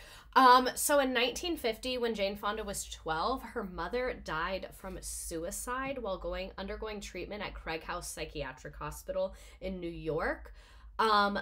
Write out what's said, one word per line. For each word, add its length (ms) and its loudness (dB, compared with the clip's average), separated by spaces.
Um, 400 10
so 240 4
in 140 4
nineteen 460 0
fifty, 400 -2
when 160 0
Jane 220 0
Fonda 280 -4
was 240 -6
twelve, 540 -2
her 220 -6
mother 600 -2
died 480 -2
from 300 -10
suicide 960 -6
while 180 -2
going, 400 -6
undergoing 460 -8
treatment 400 -8
at 100 -8
Craig 300 -8
House 280 -8
Psychiatric 680 -10
Hospital 580 -4
in 180 -6
New 120 -6
York. 640 -4
Um, 420 6